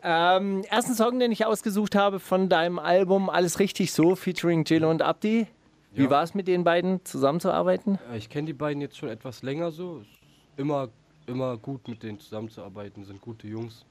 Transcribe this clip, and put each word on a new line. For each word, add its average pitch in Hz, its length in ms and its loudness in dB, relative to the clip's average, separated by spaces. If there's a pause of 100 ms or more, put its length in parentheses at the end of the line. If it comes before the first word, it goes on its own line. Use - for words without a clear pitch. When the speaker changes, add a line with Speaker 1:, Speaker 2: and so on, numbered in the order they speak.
Speaker 1:
ähm, 185 640 2
ersten 233 280 0
Song, 240 240 2
den 240 120 2
ich 214 140 0
ausgesucht 208 500 -2
habe 202 240 2
von 190 300 0
deinem 175 300 2
Album 185 500 2
Alles 170 300 0
richtig 196 340 0
so, 170 220 4
featuring 170 480 0
J-Lo 160 260 4
und 160 140 2
Abdi. 214 420 0 (460)
Wie 135 140 2
Speaker 2:
Ja. 127 40 0
Speaker 1:
war's, 147 240 2
mit 190 140 -2
den 180 160 2
beiden 175 420 2
zusammenzuarbeiten? 175 960 0 (120)
Speaker 2:
Äh, 117 60 -8
ich - 120 -10
kenn 151 180 -6
die 156 60 -8
beiden 143 280 -4
jetzt 139 160 -10
schon 147 120 -10
etwas 117 340 -12
länger 151 280 -4
so. 165 300 -12 (560)
Immer, 139 320 -4 (380)
immer 127 300 -4
gut, 131 300 -12
mit 113 140 -12
denen 107 180 -12
zusammenzuarbeiten, 104 880 -14
sind 98 160 -20
gute 113 260 -16
Jungs. 113 420 -12